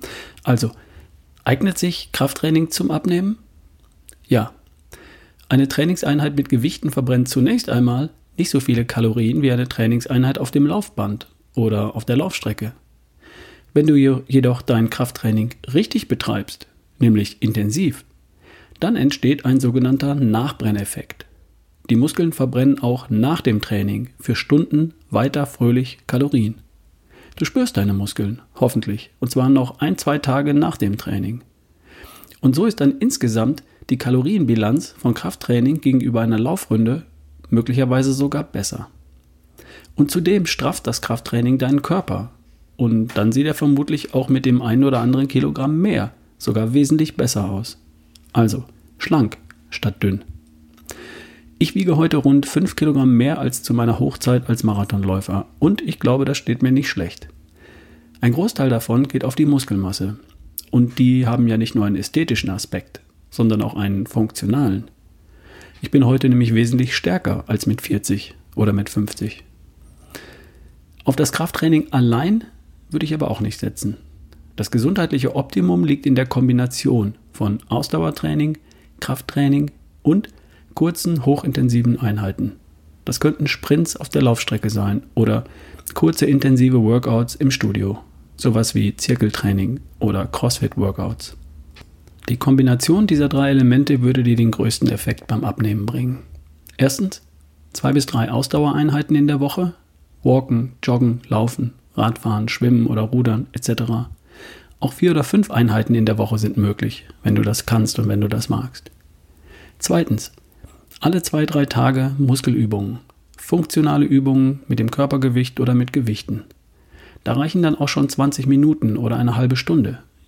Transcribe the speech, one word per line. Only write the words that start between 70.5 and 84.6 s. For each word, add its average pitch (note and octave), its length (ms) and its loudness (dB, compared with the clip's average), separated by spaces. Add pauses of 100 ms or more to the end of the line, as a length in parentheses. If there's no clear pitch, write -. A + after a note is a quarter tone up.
Auf C3 100 0
das D3+ 160 0
Krafttraining D#3+ 580 0
allein C3+ 540 2 (480)
würde D#3 120 -2
ich D#3 120 -2
aber D3 160 -2
auch - 80 -4
nicht - 180 -4
setzen. - 400 -6 (580)
Das A2 140 -6
gesundheitliche C#3 640 0
Optimum F3 480 0
liegt D3 220 0
in C3+ 80 4
der B2+ 140 2
Kombination B2 880 0 (180)
von - 340 -4
Ausdauertraining, D3+ 920 -2 (400)
Krafttraining C#3 720 -2 (320)
und F3+ 260 2 (460)
kurzen, E3 500 -2
hochintensiven B2+ 760 2
Einheiten. G#2 580 -4 (480)
Das - 140 -6
könnten D3 280 0
Sprints - 480 0
auf - 140 -12
der C#3+ 120 -2
Laufstrecke A2+ 480 0